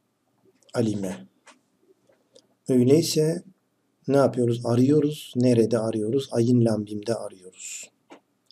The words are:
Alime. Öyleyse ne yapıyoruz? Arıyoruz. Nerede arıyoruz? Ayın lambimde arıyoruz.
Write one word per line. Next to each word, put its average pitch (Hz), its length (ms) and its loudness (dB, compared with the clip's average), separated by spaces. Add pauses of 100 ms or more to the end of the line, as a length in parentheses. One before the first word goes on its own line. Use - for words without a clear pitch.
(720)
Alime. 101 540 -4 (1400)
Öyleyse 151 760 2 (640)
ne 139 100 2
yapıyoruz? 123 480 0
Arıyoruz. 143 720 0
Nerede 117 440 2
arıyoruz? 110 520 -4
Ayın 120 340 2
lambimde 107 500 -4
arıyoruz. 92 760 -16 (600)